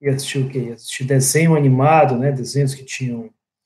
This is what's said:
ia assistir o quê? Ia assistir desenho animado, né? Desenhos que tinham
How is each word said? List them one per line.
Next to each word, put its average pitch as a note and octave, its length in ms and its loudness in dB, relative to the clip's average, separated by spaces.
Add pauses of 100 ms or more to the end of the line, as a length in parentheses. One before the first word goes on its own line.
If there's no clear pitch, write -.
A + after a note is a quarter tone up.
ia C#3 120 -2
assistir C3+ 280 -6
o C3 100 -4
quê? C3+ 100 -8
Ia A#2 140 -8
assistir - 320 -12
desenho D3 500 2
animado, C#3 640 4
né? C#3 120 0
Desenhos C3+ 440 -4
que - 80 -18
tinham A#2 500 -10 (320)